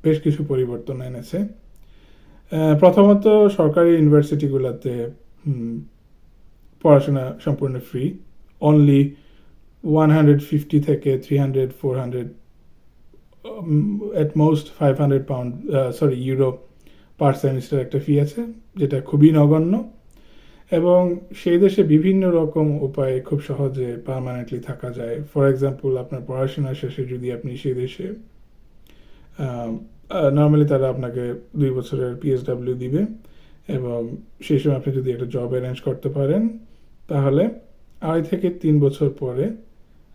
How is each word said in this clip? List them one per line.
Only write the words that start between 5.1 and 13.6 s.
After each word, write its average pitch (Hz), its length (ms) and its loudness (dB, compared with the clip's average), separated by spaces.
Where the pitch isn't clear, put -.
হুম, 117 340 -6
পড়াশোনা 139 640 4
সম্পূর্ণ 139 340 -2
ফ্রি। 139 400 -6
Only 143 440 6
one 151 280 4
hundred 147 240 6
fifty 147 320 0
থেকে 135 340 -2
three 139 260 -2
hundred, 131 240 -2
four 131 200 -4
hundred, 123 260 -8
উম, 208 640 -4